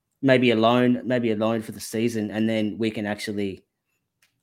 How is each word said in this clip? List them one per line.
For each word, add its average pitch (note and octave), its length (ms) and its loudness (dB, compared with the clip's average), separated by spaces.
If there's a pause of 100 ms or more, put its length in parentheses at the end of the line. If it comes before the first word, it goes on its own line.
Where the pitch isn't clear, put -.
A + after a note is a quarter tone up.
(200)
Maybe B2+ 320 4
a A2+ 40 2
loan, B2 480 4
maybe A#2+ 280 0
a G#2 40 -2
loan A2 260 0
for A2 100 -14
the G2+ 80 -16
season, A2 500 -4
and A2 180 -2
then G#2+ 300 -2
we A2+ 120 -2
can G#2+ 160 -6
actually G2+ 580 -6 (800)